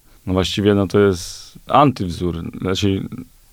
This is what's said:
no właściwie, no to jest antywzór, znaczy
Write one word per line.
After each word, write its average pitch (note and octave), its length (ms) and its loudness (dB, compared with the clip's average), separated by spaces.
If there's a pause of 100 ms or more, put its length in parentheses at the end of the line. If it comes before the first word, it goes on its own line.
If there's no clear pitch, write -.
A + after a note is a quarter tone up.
(280)
no F#2 60 -2
właściwie, G2 420 2
no G2+ 120 2
to G#2 120 2
jest G2 520 0 (160)
antywzór, F2 760 0 (180)
znaczy F#2+ 460 -2 (460)